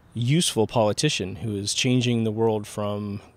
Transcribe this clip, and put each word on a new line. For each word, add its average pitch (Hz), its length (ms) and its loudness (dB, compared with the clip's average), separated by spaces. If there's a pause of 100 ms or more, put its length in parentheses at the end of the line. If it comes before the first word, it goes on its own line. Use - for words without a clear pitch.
(140)
useful 117 520 2
politician 104 680 0
who 110 180 -6
is 101 200 -4
changing 123 500 2
the 110 80 0
world 107 340 0
from 104 540 -6 (160)